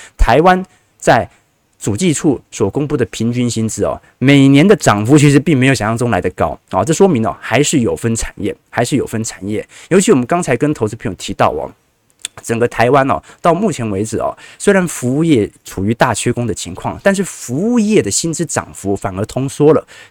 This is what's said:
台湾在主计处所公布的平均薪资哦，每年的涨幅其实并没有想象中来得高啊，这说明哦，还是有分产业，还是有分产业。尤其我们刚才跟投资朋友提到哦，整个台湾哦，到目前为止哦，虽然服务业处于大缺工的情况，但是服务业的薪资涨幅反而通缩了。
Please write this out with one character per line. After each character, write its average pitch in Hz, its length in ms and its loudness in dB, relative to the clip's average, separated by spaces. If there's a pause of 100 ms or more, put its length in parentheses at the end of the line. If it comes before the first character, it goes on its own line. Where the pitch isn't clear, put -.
(180)
台 120 240 4
湾 185 200 4 (360)
在 120 280 2 (540)
主 101 160 -4
计 175 180 0
处 - 260 0 (120)
所 - 180 -2
公 143 160 -4
布 147 100 -4
的 123 100 -2
平 117 260 -4
均 120 180 -2
薪 113 180 -2
资 101 160 -4
哦， 73 160 -4 (180)
每 135 280 4
年 139 200 6
的 202 100 6
涨 104 280 2
幅 135 140 6
其 147 100 6
实 139 120 6
并 147 180 2
没 127 80 2
有 135 80 2
想 104 140 -2
象 117 100 -2
中 120 140 -2
来 92 80 0
得 92 100 -2
高 80 260 -4 (140)
啊， 92 140 2
这 156 80 0
说 196 160 4
明 117 180 0
哦， 73 140 -4
还 117 200 0
是 147 200 0
有 92 160 0
分 113 180 -2
产 - 220 -6
业， 98 200 -6 (140)
还 123 140 -2
是 120 100 -2
有 123 100 0
分 110 200 -6
产 - 240 -12
业。 104 180 -6 (220)
尤 175 120 4
其 208 120 4
我 151 40 6
们 123 80 2
刚 175 160 -2
才 151 160 -2
跟 147 160 0
投 113 140 -2
资 107 80 -8
朋 113 160 -8
友 90 80 -8
提 - 160 -10
到 - 160 2
哦， 71 160 -6 (760)
整 - 160 -6
个 113 120 2
台 120 220 0
湾 135 200 2
哦， 78 100 -2 (220)
到 175 100 2
目 190 180 0
前 120 200 -6
为 101 140 -2
止 110 140 -6
哦， - 140 -4 (260)
虽 - 140 2
然 185 160 2
服 123 260 -4
务 147 80 0
业 135 260 2 (160)
处 - 200 -8
于 107 80 0
大 120 220 -4
缺 - 180 -4
工 120 140 -6
的 110 80 -6
情 - 200 -12
况， - 280 -10
但 196 120 0
是 196 80 -2
服 165 480 -6
务 247 80 0
业 208 220 2
的 101 100 -2
薪 165 220 -4
资 156 140 -6
涨 95 260 -8
幅 98 240 -6
反 95 220 -8
而 101 80 -4
通 131 200 -6
缩 147 280 2
了。 - 120 -2 (240)